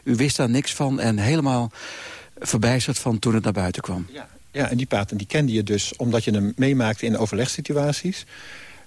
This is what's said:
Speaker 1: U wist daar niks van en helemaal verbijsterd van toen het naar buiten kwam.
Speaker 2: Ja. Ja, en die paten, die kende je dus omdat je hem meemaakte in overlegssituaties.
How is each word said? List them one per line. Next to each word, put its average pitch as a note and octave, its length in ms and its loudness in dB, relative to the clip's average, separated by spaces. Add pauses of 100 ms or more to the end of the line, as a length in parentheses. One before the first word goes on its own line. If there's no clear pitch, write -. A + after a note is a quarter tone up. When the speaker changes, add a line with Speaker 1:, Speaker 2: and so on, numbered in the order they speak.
Speaker 1:
U A#2+ 120 2
wist C3+ 220 2
daar B2+ 120 2
niks C3 240 2
van C3+ 260 0
en A2 180 2
helemaal B2+ 540 2 (680)
verbijsterd A#2+ 600 2
van A2 200 0
toen A#2 140 2
het A2 100 2
naar G#2 100 0
buiten F#2 280 -2
kwam. F2+ 300 -6
Speaker 2:
Ja. C#3 160 -16 (240)
Ja, C#3+ 180 -2
en B2 80 0
die C3 80 0
paten, G#2 320 0
die G2+ 100 -8
kende D3 240 2
je A2 120 2
dus G2+ 320 0
omdat A#2 280 2
je A#2 80 0
hem G#2 240 2
meemaakte B2 500 2
in A2 120 0
overlegssituaties. C#3+ 1080 -2 (600)